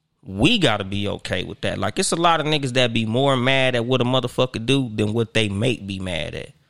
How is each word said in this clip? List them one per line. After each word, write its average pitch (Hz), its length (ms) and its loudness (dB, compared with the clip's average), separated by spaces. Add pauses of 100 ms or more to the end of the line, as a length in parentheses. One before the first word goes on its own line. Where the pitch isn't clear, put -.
(260)
we 123 320 2
gotta 110 280 2
be 101 200 -4
okay 92 380 -4
with 85 180 -10
that. 95 160 -4
Like, 98 220 -4
it's 190 140 -2
a 175 40 -2
lot 165 220 2
of 147 60 -4
niggas 143 280 0
that 123 200 2
be 117 120 2
more 131 300 2
mad 127 400 2
at 117 100 0
what 127 140 2
a 120 60 2
motherfucker 123 600 0
do 135 300 2
than 104 160 0
what 113 220 -2
they 110 160 2
make 101 360 -2
be 95 140 -6
mad 82 340 -6
at. - 180 -12 (180)